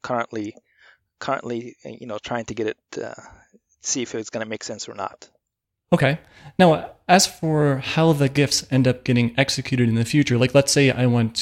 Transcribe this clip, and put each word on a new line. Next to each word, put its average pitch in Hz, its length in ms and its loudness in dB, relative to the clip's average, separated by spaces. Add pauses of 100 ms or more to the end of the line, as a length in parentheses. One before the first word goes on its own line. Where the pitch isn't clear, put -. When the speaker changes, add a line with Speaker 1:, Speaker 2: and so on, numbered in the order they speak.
Speaker 1:
currently, 113 520 -6 (640)
currently, 120 640 -6
uh, 139 60 -14
you 117 160 -16
know, 107 140 -8
trying 117 260 -6
to - 80 -12
get 110 140 -4
it, - 100 -6 (260)
uh, - 180 -14 (600)
see - 220 -6
if - 100 -10
it's 113 160 -8
gonna 110 160 -8
make 110 180 -10
sense 107 240 -12
or 113 60 -16
not. - 340 -12 (640)
Speaker 2:
Okay. 147 280 0 (400)
Now, 170 320 4 (160)
as 185 180 6
for 147 520 0
how 160 360 2
the 143 160 2
gifts 139 400 0
end 131 180 4
up 127 160 0
getting 120 320 2
executed 131 540 0
in 110 60 0
the 113 100 0
future, 135 320 2
like, 127 160 2
let's 139 180 4
say 139 200 4
I 123 160 0
want 117 340 2